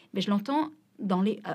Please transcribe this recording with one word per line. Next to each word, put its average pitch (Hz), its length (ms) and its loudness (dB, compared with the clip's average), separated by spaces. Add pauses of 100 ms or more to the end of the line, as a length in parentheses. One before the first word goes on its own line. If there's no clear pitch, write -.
(140)
mais 190 80 0
je 202 80 0
l'entends 277 400 2 (280)
dans 185 220 0
les, 214 260 0
euh, - 80 -4